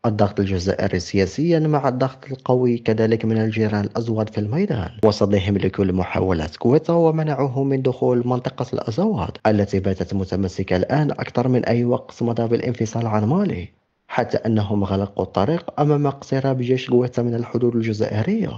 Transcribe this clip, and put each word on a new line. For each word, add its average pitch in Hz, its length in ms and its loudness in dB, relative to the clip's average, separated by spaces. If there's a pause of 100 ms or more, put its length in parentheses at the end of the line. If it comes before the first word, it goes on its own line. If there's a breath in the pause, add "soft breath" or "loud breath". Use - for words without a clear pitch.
الضغط 107 340 0
الجزائري 95 600 0
سياسيًا 139 600 0
مع 151 280 2
الضغط 127 300 -2 (140)
القوي 127 460 2
كذلك 113 480 0
من 110 120 2
الجيران 107 480 0
الأزوات 110 440 -2
في - 80 -6
الميدان، 117 520 -2 (140)
وصدهم 101 540 4
لكل 95 360 0
محاولات 90 600 -2
كويتا 156 380 2
ومنعه 151 680 0
من 135 180 0
دخول 123 460 0
منطقة 127 460 -2
الأزوات 117 640 -2 (100)
التي 101 320 2
باتت 95 340 -2
متمسكة 95 640 -2
الآن 143 360 0
أكثر 131 360 -2
من 127 180 2
أي 120 200 2
وقت - 380 -2
مضى 117 240 0
بالانفصال 117 600 -2
عن 107 180 0
مالي، 143 440 0 (380)
حتى - 300 -2
أنهم 107 460 0
غلقوا 95 400 -2
الطريق 113 560 -2
أمام 147 280 2
اقتراب 135 540 -2
جيش 127 280 0
كويتا 123 320 2
من 120 140 0
الحدود 120 400 0
الجزائرية. 113 840 0